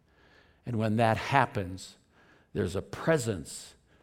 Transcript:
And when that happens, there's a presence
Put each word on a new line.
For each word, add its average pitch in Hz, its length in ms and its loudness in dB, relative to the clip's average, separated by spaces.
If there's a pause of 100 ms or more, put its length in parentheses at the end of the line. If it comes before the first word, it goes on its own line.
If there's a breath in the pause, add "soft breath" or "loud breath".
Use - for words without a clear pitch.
(640 soft breath)
And 117 120 -4
when 107 200 2
that 113 180 6
happens, 104 800 0 (580 soft breath)
there's 95 220 -2
a 98 60 -2
presence 110 960 -4 (280 soft breath)